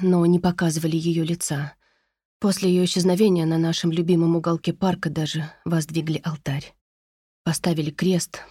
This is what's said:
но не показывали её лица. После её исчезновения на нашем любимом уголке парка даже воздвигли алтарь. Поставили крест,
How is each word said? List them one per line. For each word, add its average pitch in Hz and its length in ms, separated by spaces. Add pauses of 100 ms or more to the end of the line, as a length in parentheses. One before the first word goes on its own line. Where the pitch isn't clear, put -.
но 180 240
не 175 140
показывали 165 580
её 165 260
лица. 156 520 (640)
После 190 320
её 180 140
исчезновения 180 600
на 160 140
нашем 165 340
любимом 165 440
уголке 165 360
парка 180 380
даже 156 400 (160)
воздвигли 160 580
алтарь. 151 500 (720)
Поставили 156 460
крест, 175 600